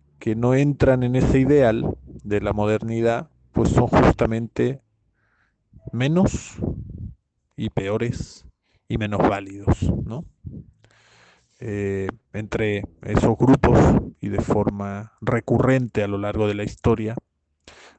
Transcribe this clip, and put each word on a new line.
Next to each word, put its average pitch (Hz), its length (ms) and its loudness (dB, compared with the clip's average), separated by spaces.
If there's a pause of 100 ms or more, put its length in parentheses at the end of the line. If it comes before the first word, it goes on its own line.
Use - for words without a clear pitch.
(180)
que 110 160 -2
no 123 220 2
entran 135 480 2
en 123 100 0
ese 131 240 2
ideal 131 640 4
de 104 360 -4
la 104 120 -2
modernidad, 113 760 0 (220)
pues 117 160 4
son - 180 2
justamente 117 960 2 (1080)
menos 143 640 0 (1000)
y 110 140 -6
peores 110 760 -4 (440)
y 117 100 -4
menos 104 220 -2
válidos, 98 680 -2 (160)
¿no? 131 200 -10 (1400)
Eh, 98 480 -4 (240)
entre 104 560 -4 (140)
esos 110 360 0
grupos, - 400 4 (420)
y 107 100 -6
de 101 100 -4
forma 101 800 -4
recurrente 120 840 0
a 101 60 -2
lo 98 100 -4
largo 104 300 -2
de 101 60 0
la 104 100 -4
historia, 110 500 -2 (840)